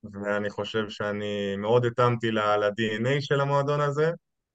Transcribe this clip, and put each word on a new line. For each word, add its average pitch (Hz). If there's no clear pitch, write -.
ואני 101
חושב 104
שאני 104
מאוד 117
התאמתי 117
ל-, 110
ל-D 104
N 117
A 139
של 143
המועדון 143
הזה, 147